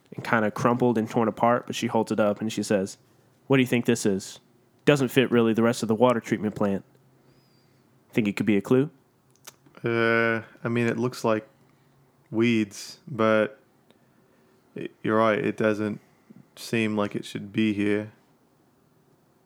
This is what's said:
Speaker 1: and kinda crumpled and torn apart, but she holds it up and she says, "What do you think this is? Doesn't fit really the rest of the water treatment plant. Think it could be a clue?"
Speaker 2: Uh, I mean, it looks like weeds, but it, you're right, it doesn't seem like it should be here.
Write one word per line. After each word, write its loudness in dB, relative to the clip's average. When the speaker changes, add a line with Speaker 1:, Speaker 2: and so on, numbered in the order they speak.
Speaker 1:
and -12
kinda 0
crumpled 2
and -2
torn 0
apart, 0
but -8
she -4
holds 0
it -2
up 0
and -4
she -4
says, 0
"What 4
do 4
you 2
think 0
this 0
is? -2
Doesn't 2
fit 2
really 4
the 2
rest 0
of -6
the 0
water 2
treatment -4
plant. -2
Think 0
it -2
could -2
be 2
a 0
clue?" 2
Speaker 2:
Uh, 0
I -4
mean, 0
it -2
looks -6
like 0
weeds, 0
but 0
it, -12
you're 0
right, 2
it -2
doesn't -2
seem -2
like -2
it -10
should -12
be 0
here. -2